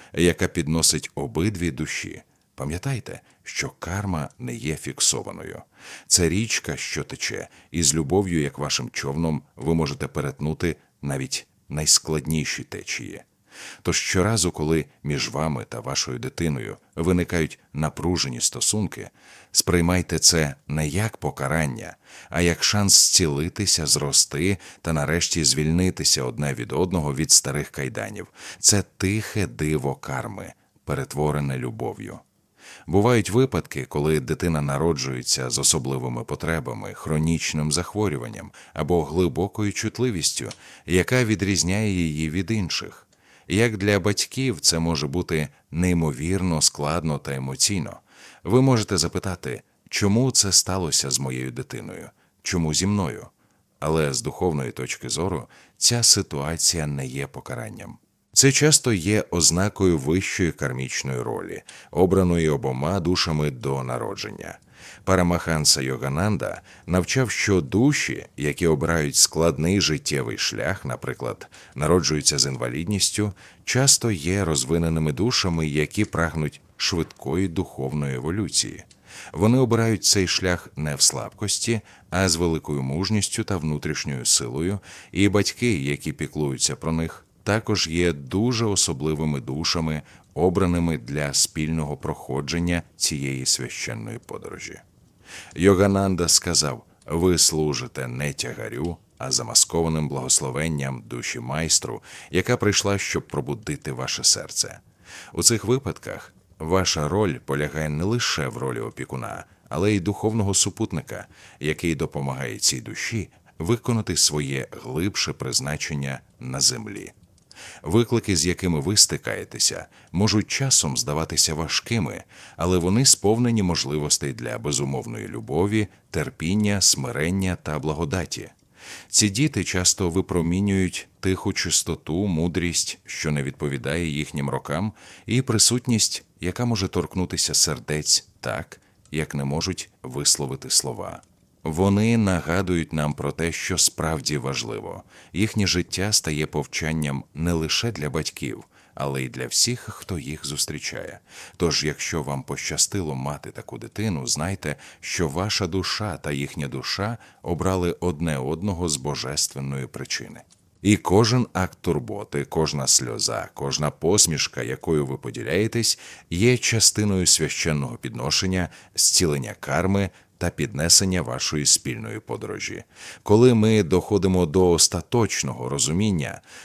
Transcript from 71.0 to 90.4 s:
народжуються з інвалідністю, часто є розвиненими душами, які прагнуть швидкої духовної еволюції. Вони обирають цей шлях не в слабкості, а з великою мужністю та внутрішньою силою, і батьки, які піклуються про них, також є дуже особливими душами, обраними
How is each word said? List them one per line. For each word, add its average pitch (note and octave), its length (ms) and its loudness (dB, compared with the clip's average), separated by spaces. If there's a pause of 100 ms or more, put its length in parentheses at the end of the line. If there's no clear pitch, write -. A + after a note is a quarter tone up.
народжуються D2+ 640 2
з C2+ 80 2
інвалідністю, E2 840 -2 (320)
часто B2+ 460 2
є F#2 340 0
розвиненими D#2+ 680 2
душами, E2+ 540 0
які D2+ 380 0
прагнуть D#2+ 560 -4 (160)
швидкої E2+ 720 -2
духовної C#2+ 640 -4
еволюції. E2 720 -4 (480)
Вони A2 260 4
обирають A2+ 460 2
цей F#2+ 220 4
шлях F2+ 500 0
не D2+ 180 -2
в C2+ 60 -2
слабкості, A2 800 0 (300)
а F#2+ 180 4
з D#2+ 80 2
великою D#2 460 0
мужністю G2 640 -2
та G2 120 -2
внутрішньою D2 680 -4
силою, D2 540 0 (340)
і G2 160 4
батьки, G2+ 440 2
які C#2+ 400 -2
піклуються C#2+ 640 -2
про D#2 160 -4
них, E2 320 -4 (180)
також G#2 460 0
є E2+ 240 2
дуже G#2 540 0
особливими D2+ 720 0
душами, D#2 640 -2 (320)
обраними F2 640 2